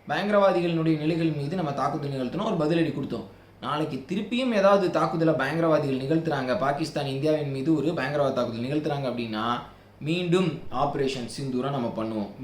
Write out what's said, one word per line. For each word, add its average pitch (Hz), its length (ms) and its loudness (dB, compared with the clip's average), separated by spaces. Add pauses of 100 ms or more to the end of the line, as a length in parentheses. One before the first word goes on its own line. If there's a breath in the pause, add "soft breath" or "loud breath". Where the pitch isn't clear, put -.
(100)
பயங்கரவாதிகளினுடைய 175 920 4
நிலைகள் 160 380 0
மீது 156 200 -4
நம்ம 147 220 -2
தாக்குதல் 139 320 -2
நிகழ்த்தினோம், 135 380 -2
ஒரு 175 100 0
பதிலடி 156 320 2
கொடுத்தோம். - 340 -6 (380 loud breath)
நாளைக்கு 143 320 -2 (100)
திருப்பியும் 233 540 -2
ஏதாவது 196 260 6 (100)
தாக்குதலை 160 440 2
பயங்கரவாதிகள் 147 640 2
நிகழ்த்துறாங்க, 143 480 0 (120)
பாகிஸ்தான் 143 500 -2
இந்தியாவின் 147 420 0
மீது 135 220 0
ஒரு 143 100 0 (120)
பயங்கரவாத 135 400 0
தாக்குதல் 117 260 -2
நிகழ்த்துறாங்க 143 440 -2
அப்படின்னா, 113 360 -4 (540 loud breath)
மீண்டும் 170 500 2 (340)
ஆபரேஷன் 127 540 -2
சிந்தூரை 131 400 -2
நம்ம 117 120 -2 (100)
பண்ணுவோம், 110 300 -4 (140)